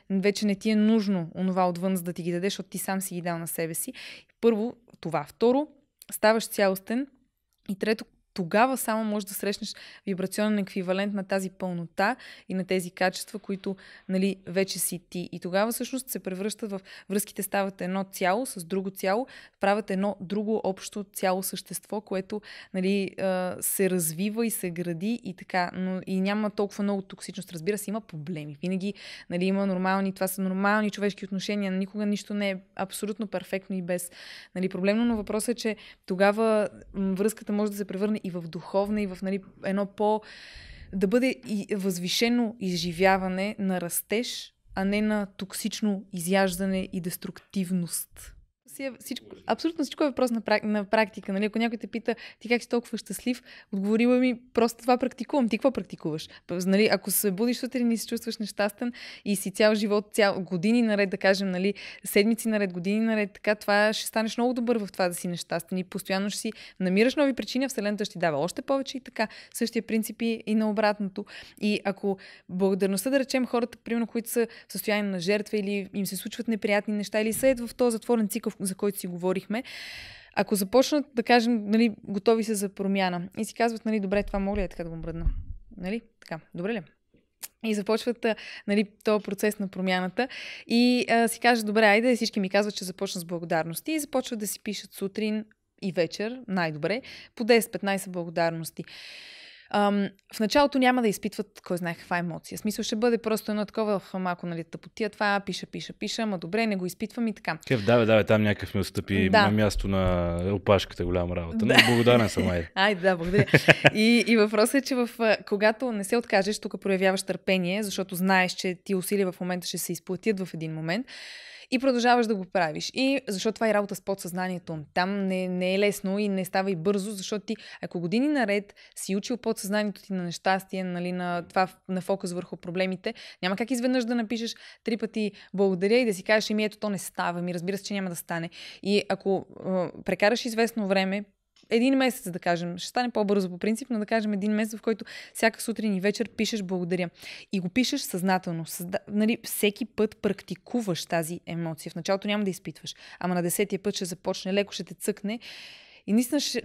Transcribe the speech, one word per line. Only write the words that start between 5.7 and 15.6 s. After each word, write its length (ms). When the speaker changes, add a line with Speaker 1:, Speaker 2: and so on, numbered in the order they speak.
Speaker 1:
ставаш 360
цялостен. 600
И 60
трето, 300
тогава 440
само 260
можеш 240
да 60
срещнеш 420
вибрационен 520
еквивалент 540
на 100
тази 260
пълнота 640
и 40
на 100
тези 280
качества, 480
които, 360
нали, 260
вече 320
си 300
ти. 220
И 80
тогава 320